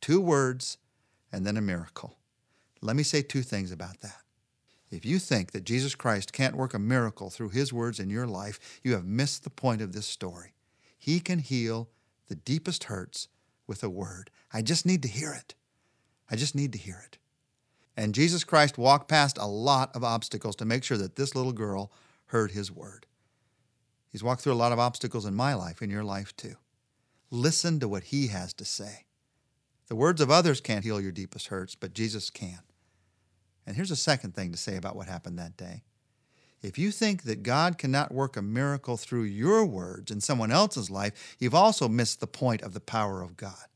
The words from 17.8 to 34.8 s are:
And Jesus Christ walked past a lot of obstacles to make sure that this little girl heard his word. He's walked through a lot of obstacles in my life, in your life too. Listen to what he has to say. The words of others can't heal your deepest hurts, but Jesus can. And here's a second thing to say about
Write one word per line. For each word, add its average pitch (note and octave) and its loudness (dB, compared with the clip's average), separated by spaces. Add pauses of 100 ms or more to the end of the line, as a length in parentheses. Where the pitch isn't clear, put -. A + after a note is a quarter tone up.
And G#2+ 0
Jesus E3 4
Christ D3 6
walked C3+ 6
past C#3+ 6
a G#2 -4
lot C3 2
of A#2+ -4
obstacles A2+ -2
to - -8
make A#2 0
sure A#2 0
that F#2+ -6
this C3+ -2
little B2+ -2
girl G#2 -6 (360)
heard A2 2
his G2 -6
word. - -18 (1080)
He's G#2 -12
walked B2 0
through C3+ 2
a - -
lot A#2+ 4
of A#2 2
obstacles A#2+ 0
in G2 -2
my B2 2
life, F2+ -4
in G#2 -4
your G#2 -4
life G2+ -6
too. - -14 (760)
Listen D#3 2
to B2 -2
what G2 -4
he C#3 -2
has F#2 -8
to - -14
say. - -10 (840)
The A#2 -6
words D#3 4
of C3+ 6
others D#3+ 6
can't G#2 -2
heal A2 -2
your F#2+ -4
deepest F#2 -10
hurts, F#2 -8
but F2+ -12
Jesus A2 -4
can. F2+ -12 (1040)
And G2 -8
here's F#3 -4
a D#3 -2
second C3 0
thing F#2 -4
to E2 -8
say G2 -6
about F#2 -6